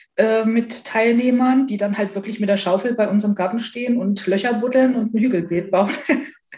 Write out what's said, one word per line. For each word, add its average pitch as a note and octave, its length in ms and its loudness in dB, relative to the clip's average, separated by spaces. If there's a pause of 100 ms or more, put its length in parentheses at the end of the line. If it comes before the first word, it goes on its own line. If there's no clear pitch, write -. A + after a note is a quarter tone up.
(160)
äh, A3 300 2
mit A3+ 400 -2
Teilnehmern, B3 840 2
die G#3 100 -4
dann G3+ 200 -2
halt G3+ 180 -4
wirklich G3+ 240 -8
mit G#3 100 0
der G3+ 80 4
Schaufel G3 360 0
bei G#3+ 140 0
uns G#3 160 2
im G#3 120 0
Garten F#3+ 240 -2
stehen A#3+ 380 -4
und G3 300 -2
Löcher G#3 280 0
buddeln B3+ 400 2
und A3 180 -2
ein A3 60 0
Hügelbeet F3 520 0
bauen. G3 200 2 (160)
<laughs> - 260 -2 (240)